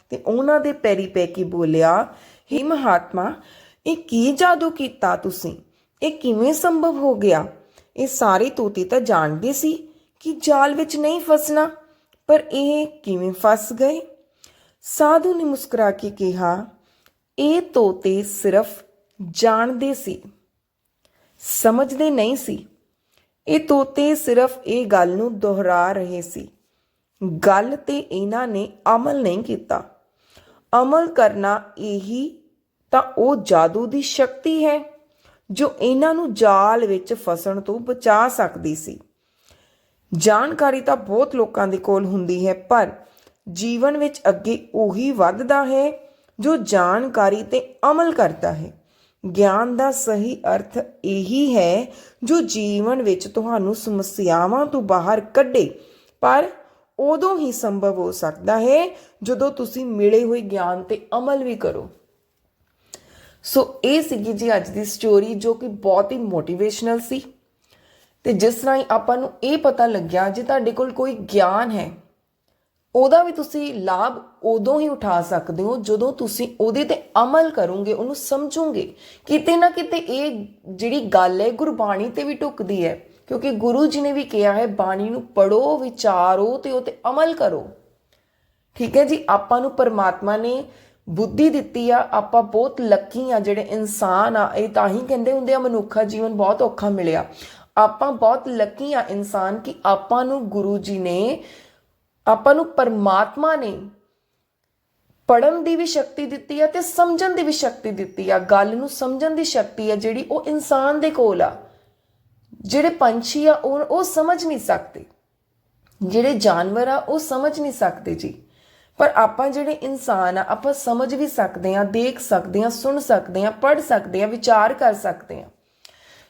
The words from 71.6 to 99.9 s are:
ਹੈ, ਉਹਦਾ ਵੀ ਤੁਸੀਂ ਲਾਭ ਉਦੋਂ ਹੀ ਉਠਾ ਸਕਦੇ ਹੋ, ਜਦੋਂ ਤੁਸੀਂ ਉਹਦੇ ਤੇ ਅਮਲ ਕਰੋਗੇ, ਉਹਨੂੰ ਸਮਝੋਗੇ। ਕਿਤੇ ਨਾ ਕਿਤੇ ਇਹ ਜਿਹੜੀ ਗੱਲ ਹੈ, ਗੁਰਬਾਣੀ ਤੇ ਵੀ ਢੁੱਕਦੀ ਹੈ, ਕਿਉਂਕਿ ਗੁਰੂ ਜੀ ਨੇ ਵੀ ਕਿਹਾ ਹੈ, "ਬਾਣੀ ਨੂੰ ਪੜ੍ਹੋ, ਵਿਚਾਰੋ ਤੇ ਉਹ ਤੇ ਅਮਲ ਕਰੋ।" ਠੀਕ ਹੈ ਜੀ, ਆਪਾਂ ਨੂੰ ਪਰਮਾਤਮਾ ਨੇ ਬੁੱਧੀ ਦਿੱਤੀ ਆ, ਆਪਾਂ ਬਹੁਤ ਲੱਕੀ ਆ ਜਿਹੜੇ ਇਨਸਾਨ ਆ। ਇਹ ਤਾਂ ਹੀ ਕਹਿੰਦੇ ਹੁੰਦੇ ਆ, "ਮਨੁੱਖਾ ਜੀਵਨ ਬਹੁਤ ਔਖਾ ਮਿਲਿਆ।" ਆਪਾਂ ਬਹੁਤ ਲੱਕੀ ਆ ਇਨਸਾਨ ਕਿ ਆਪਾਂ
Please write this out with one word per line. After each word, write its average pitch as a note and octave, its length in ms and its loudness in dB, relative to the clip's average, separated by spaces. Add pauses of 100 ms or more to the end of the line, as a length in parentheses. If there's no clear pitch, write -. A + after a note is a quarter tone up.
ਹੈ, F#3+ 200 -4 (1040)
ਉਹਦਾ C4+ 280 6
ਵੀ F4 100 -4
ਤੁਸੀਂ D4 420 -6
ਲਾਭ G3+ 480 -2 (200)
ਉਦੋਂ A3+ 380 2
ਹੀ D4+ 80 0
ਉਠਾ G3 340 -2
ਸਕਦੇ F3 400 -4
ਹੋ, A#3 140 -2
ਜਦੋਂ G#3+ 360 0
ਤੁਸੀਂ A#3+ 480 -8
ਉਹਦੇ A3+ 240 0
ਤੇ - 180 -4 (200)
ਅਮਲ D#4 280 2
ਕਰੋਗੇ, G3+ 420 -2
ਉਹਨੂੰ C4 240 -6
ਸਮਝੋਗੇ। D4 800 -4 (320)
ਕਿਤੇ D#4 300 2
ਨਾ F4 140 4
ਕਿਤੇ E4+ 260 -4
ਇਹ C4 500 -6 (220)
ਜਿਹੜੀ A3+ 320 -4
ਗੱਲ F#3+ 400 2
ਹੈ, A3+ 100 0
ਗੁਰਬਾਣੀ A3+ 600 -4
ਤੇ C#4+ 140 -6
ਵੀ C#4+ 100 -6
ਢੁੱਕਦੀ G3+ 520 -4
ਹੈ, E3 200 -6 (200)
ਕਿਉਂਕਿ C4 240 -4
ਗੁਰੂ A#3+ 360 2
ਜੀ C#4+ 140 -2
ਨੇ C#4+ 120 -2
ਵੀ C#4 120 -4
ਕਿਹਾ G#3 280 2
ਹੈ, A3+ 140 0
"ਬਾਣੀ G3+ 440 -2
ਨੂੰ B3 120 -8
ਪੜ੍ਹੋ, A3+ 560 2
ਵਿਚਾਰੋ G#3 800 0
ਤੇ C#4 120 -8
ਉਹ B3+ 100 -2
ਤੇ A#3 180 -10 (120)
ਅਮਲ D#4+ 240 2
ਕਰੋ।" F#3 340 -2 (1080)
ਠੀਕ A#3 220 -2
ਹੈ C#4+ 80 8
ਜੀ, D4+ 240 -2
ਆਪਾਂ B3 320 2
ਨੂੰ C4 100 -2
ਪਰਮਾਤਮਾ G#3 640 0
ਨੇ B3 280 -4 (440)
ਬੁੱਧੀ A3+ 420 2
ਦਿੱਤੀ A#3+ 400 -2
ਆ, B3 220 2
ਆਪਾਂ A3 300 2
ਬਹੁਤ A3+ 380 -2
ਲੱਕੀ A#3 500 0
ਆ A3 100 2
ਜਿਹੜੇ G3+ 220 0
ਇਨਸਾਨ G#3 720 0
ਆ। G#3 180 0
ਇਹ G#3+ 140 -2
ਤਾਂ G#3 200 2
ਹੀ G3 100 -2
ਕਹਿੰਦੇ B3+ 340 -2
ਹੁੰਦੇ C4 220 0
ਆ, C4 40 4
"ਮਨੁੱਖਾ A3 460 -2
ਜੀਵਨ A3 300 -4
ਬਹੁਤ G3+ 280 2
ਔਖਾ G#3+ 260 -2
ਮਿਲਿਆ।" E3 380 0 (500)
ਆਪਾਂ G#3+ 360 2
ਬਹੁਤ B3 360 2
ਲੱਕੀ A#3+ 440 -4
ਆ B3 180 0
ਇਨਸਾਨ G3+ 480 -4
ਕਿ - 160 -12 (120)
ਆਪਾਂ G3 380 0